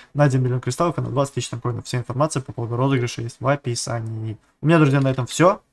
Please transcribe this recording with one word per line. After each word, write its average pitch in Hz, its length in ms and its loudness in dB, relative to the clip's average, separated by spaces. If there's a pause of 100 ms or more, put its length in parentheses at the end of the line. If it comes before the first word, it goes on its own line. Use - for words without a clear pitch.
(160)
на 143 80 4
один 135 180 4
миллион 127 200 0
кристаллов 160 360 -2
и 139 40 -4
на 120 80 -4
двадцать 135 260 -2
тысяч 123 140 -6
там 117 120 -10
коинов. 117 240 -6
Вся - 140 -4
информация 131 420 -2
по 131 120 -14
поводу 117 240 -4
розыгрыша 127 440 0
есть 117 180 -8
в 120 80 -2
описании. 113 920 -4 (220)
У - 40 -4
меня, 165 140 6
друзья, 143 200 6
на 135 120 2
этом 127 160 -2
все. 185 340 2 (120)